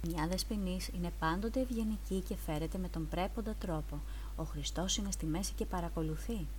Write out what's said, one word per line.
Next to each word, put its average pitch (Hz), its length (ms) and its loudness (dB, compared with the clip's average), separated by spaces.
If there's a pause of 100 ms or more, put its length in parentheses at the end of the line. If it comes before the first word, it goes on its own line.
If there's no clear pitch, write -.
Μια 165 220 2
δεσποινής 185 600 0
είναι 175 300 -2
πάντοτε 202 420 2
ευγενική 220 600 2
και 185 160 -2
φέρεται 160 420 0
με 180 100 0
τον 160 200 0
πρέποντα 202 460 0
τρόπο. 151 460 0 (360)
Ο 160 60 -2
Χριστός 156 540 0
είναι 202 140 0
στη 160 160 0
μέση 170 260 2
και 220 120 0
παρακολουθεί. 170 800 0 (120)